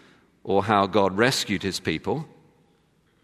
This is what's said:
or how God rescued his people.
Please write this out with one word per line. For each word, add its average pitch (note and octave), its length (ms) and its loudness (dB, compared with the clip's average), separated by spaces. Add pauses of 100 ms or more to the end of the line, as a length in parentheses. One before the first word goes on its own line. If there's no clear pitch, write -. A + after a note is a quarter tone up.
(440)
or G2 200 0
how G2+ 240 2
God F#2+ 280 2
rescued A2 480 0
his F#2 160 -6
people. G2 460 -6 (1000)